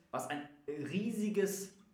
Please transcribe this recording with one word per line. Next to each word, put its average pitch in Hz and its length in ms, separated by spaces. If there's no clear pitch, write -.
was - 180
ein 143 120
riesiges 196 1080